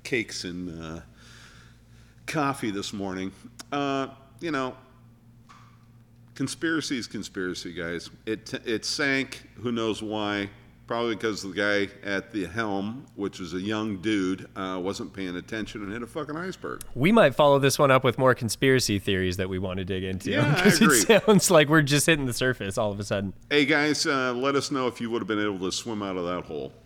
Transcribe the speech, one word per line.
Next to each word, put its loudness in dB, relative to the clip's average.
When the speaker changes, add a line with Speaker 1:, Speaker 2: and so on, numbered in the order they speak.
Speaker 1:
cakes -4
and, -10
uh, -10
coffee -2
this -6
morning. -6
Uh, -2
you -6
know, -4
conspiracy -4
is -8
conspiracy, -8
guys. -8
It, -8
it -4
sank, -4
who -4
knows -2
why. -4
Probably -2
'cause -4
the -10
guy 0
at -4
the -4
helm, -6
which -6
was -10
a -4
young -4
dude, -2
uh, -6
wasn't -6
paying -8
attention -10
and -8
hit -8
a -12
fucking -10
iceberg. -10
Speaker 2:
We 2
might 6
follow 6
this 4
one 6
up 6
with 4
more 6
conspiracy 2
theories 0
that 0
we -2
wanna -4
dig -4
into, -4
Speaker 1:
Yeah, 2
I 0
Speaker 2:
<laughs> 0
'cause 6
Speaker 1:
agree. 8
Speaker 2:
it 6
sounds 6
like 8
we're 6
just 2
hitting 2
the -2
surface -2
all 0
of -6
a -4
sudden. -2
Speaker 1:
Hey, 4
guys, 2
uh, 0
let 0
us -2
know 0
if -6
you -4
would -2
have -6
been 0
able -2
to -2
swim -6
out -4
of -2
that -4
hole. -8